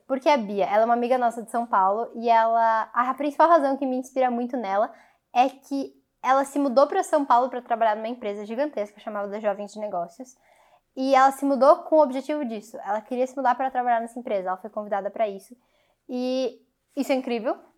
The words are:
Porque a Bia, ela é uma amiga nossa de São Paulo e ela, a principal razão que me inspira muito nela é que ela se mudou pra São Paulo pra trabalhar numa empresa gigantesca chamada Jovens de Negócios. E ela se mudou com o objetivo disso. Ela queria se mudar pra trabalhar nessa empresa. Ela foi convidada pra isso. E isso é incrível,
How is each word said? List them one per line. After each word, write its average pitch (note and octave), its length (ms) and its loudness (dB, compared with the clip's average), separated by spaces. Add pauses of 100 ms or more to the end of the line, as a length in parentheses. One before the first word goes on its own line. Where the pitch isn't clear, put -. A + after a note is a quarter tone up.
Porque C4 220 -2
a D4 80 6
Bia, G3+ 300 -2
ela G#3 160 2
é - 20 4
uma A#3 100 2
amiga A#3+ 220 0
nossa A#3 260 -2
de G#3 80 -16
São A#3+ 160 -4
Paulo G#3 480 0
e A#3 140 -4
ela, A3+ 640 2
a B3 220 0
principal D4 340 2
razão C#4 280 4
que C#4 100 -4
me B3+ 100 -2
inspira B3+ 340 0
muito A#3+ 260 -4
nela G#3 360 -2 (400)
é B3+ 160 4
que C4+ 460 -8 (280)
ela C4+ 220 2
se C4+ 140 -6
mudou C#4 280 4
pra F#4 160 -2
São D4+ 220 0
Paulo B3+ 260 2
pra B3+ 100 -8
trabalhar A3+ 360 0
numa A3 120 -8
empresa G#3 380 -8
gigantesca A3+ 540 -6
chamada G#3 400 -8
Jovens G3+ 320 -4
de G#3+ 80 -14
Negócios. G3 560 -10 (580)
E C4 200 0
ela C4+ 180 6
se C4+ 120 -6
mudou C#4 340 6
com - 180 0
o D#4 60 6
objetivo C#4+ 420 -2
disso. A3 400 -10
Ela G#3 160 -4
queria B3 260 -4
se B3+ 100 -16
mudar B3+ 200 0
pra C4 140 -4
trabalhar B3 300 0
nessa A#3 180 -10
empresa. G#3+ 300 -4
Ela F#3 100 -4
foi G#3+ 120 -16
convidada G#3 400 -6
pra G#3+ 160 -4
isso. G3 300 -14 (500)
E B3+ 540 -4 (340)
isso C#4 180 -2
é - 20 2
incrível, B3+ 420 -4 (220)